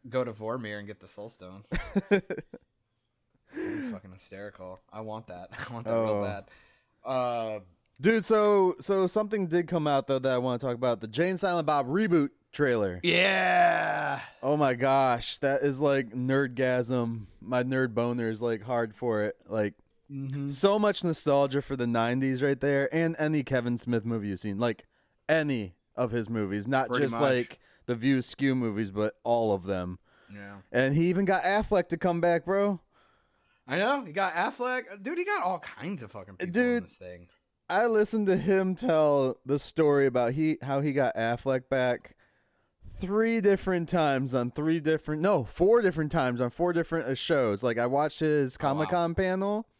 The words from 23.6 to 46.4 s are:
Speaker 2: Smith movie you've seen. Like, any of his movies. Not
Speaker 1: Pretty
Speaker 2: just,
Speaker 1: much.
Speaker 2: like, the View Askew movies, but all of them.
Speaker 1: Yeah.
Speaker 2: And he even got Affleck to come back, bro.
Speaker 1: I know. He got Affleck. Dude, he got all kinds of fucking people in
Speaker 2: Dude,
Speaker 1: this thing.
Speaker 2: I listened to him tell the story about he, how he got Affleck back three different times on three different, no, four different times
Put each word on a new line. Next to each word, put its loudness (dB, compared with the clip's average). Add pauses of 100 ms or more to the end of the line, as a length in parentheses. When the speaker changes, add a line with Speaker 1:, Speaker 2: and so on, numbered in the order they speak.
Speaker 2:
Smith 0
movie -2
you've -4
seen. -4
Like, -2 (420)
any 0 (220)
of -2
his -2
movies. -2
Not 0
Speaker 1:
Pretty 0
Speaker 2:
just, -2
Speaker 1:
much. 0
Speaker 2:
like, 0 (280)
the -2
View 2
Askew -2
movies, -2
but -2 (100)
all 2
of -4
them. -4 (320)
Speaker 1:
Yeah. -18 (140)
Speaker 2:
And 2
he 2
even 0
got 0
Affleck 0
to -4
come 0
back, 2
bro. 0 (840)
Speaker 1:
I -2
know. 0
He -14
got -2
Affleck. -4
Dude, -6
he -2
got -2
all -2
kinds -10
of -16
fucking -16
people -6
in -8
Speaker 2:
Dude, 2
Speaker 1:
this -20
thing. -16 (420)
Speaker 2:
I 4
listened 2
to 4
him 2
tell 4
the 0
story 4
about 2
he, 0
how -2
he 0
got 0
Affleck -2
back 0 (840)
three 2
different 2
times 2
on 0
three 0
different, 0
no, 2
four 4
different 2
times 2